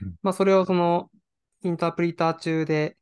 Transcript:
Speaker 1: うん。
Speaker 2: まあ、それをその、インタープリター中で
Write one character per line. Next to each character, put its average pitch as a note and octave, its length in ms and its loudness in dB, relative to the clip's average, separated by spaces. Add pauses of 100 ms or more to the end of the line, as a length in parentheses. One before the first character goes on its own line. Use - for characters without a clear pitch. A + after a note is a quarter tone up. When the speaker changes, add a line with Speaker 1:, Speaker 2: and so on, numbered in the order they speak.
Speaker 1:
う - 20 -10
ん。 E2+ 120 -16
Speaker 2:
ま - 80 0
あ、 - 20 -2
そ - 120 0
れ G3 100 4
を F#3+ 100 4
そ F#3 100 0
の、 F3 360 0 (520)
イ F#3 80 -2
ン E3+ 60 -2
タ E3+ 140 -2
ー - 20 -12
プ E3+ 100 -4
リ E3+ 140 -2
タ E3 140 0
ー D#3+ 80 -6
中 D#3+ 260 -2
で D#3 380 -2